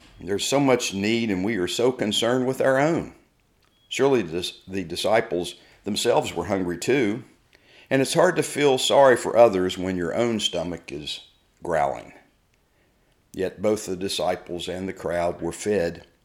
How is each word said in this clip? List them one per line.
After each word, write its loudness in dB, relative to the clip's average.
There's -4
so 2
much 2
need, 0
and 0
we 0
are 0
so 2
concerned 0
with -2
our 4
own. 0
Surely 2
the, -6
the -6
disciples -2
themselves 0
were -4
hungry -2
too, 0
and 2
it's -2
hard 4
to 0
feel 2
sorry 6
for -2
others 6
when -2
your -2
own 0
stomach -4
is -10
growling. -2
Yet -6
both 0
the -4
disciples -4
and -6
the -10
crowd -4
were -4
fed -2